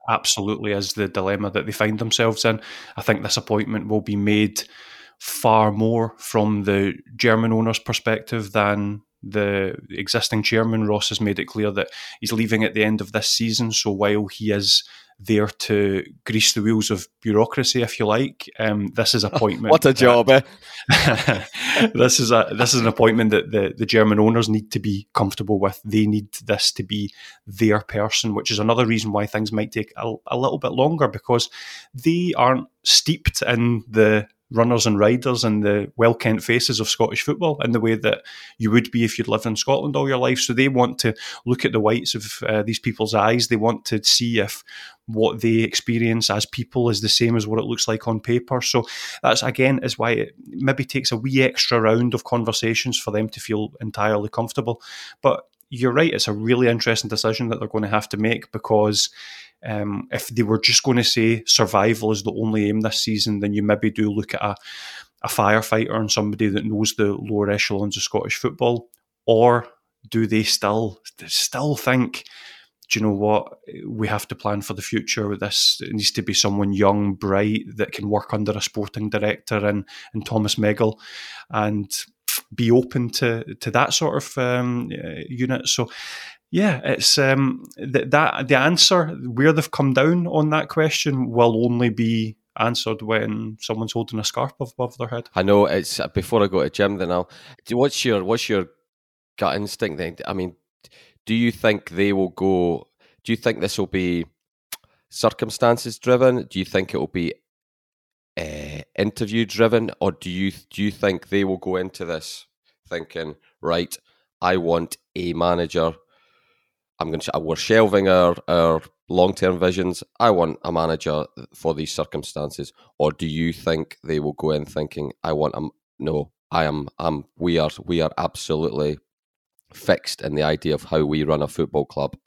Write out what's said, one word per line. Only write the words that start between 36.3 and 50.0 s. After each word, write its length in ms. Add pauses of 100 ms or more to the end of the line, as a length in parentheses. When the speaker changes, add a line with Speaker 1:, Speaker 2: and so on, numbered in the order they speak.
Speaker 1:
faces 360
of 100
Scottish 320
football 420
in 80
the 80
way 160
that 280 (340)
you 140
would 180
be 140
if 140
you'd 100
lived 180
in 100
Scotland 400
all 120
your 100
life. 220
So 140
they 160
want 300
to 140 (320)
look 200
at 60
the 80
whites 360
of, 320
uh, 160
these 160
people's 340
eyes. 340
They 100
want 280
to 180
see 360
if 240 (420)
what 360
they 160
experience 720
as 160
people 440
is 120
the 80
same 260
as 100
what 140
it 60
looks 220
like 200
on 120
paper. 420
So 240 (360)
that's, 220
again, 400
is 140
why 140